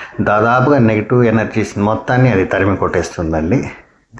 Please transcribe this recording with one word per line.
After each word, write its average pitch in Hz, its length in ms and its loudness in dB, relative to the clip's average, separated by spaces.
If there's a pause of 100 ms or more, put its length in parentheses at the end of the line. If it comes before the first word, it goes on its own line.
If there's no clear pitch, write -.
(200)
దాదాపుగా 120 580 2
నెగిటివ్ 113 460 2
ఎనర్జీస్ 110 540 -2
మొత్తాన్ని 120 540 0
అది 95 120 2
తరిమి 98 320 0
కొట్టేస్తుందండి. 85 920 -2 (500)